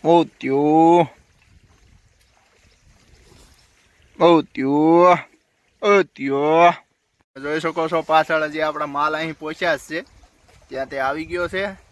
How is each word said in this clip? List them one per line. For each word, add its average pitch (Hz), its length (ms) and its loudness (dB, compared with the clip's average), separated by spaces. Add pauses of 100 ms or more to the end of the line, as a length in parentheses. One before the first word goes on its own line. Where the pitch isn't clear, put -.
મોતિયો. 160 1040 2 (3000)
મોતિયો. 165 1000 4 (640)
મોતિયો. 160 920 0 (640)
જોઈ 147 240 -8
શકો 160 280 -6
છો 160 140 -4
પાછળ 156 460 0
જે 151 160 -6
આપણા 151 220 -6
માલ 147 300 -4
અહીં 160 240 -10
પહોંચ્યા 165 360 -4
જ 131 40 -10
છે, 160 260 -12 (640)
ત્યાં 131 200 -10
તે 135 120 -10
આવી 143 260 -4
ગયો 175 220 -6
છે 190 160 -8 (280)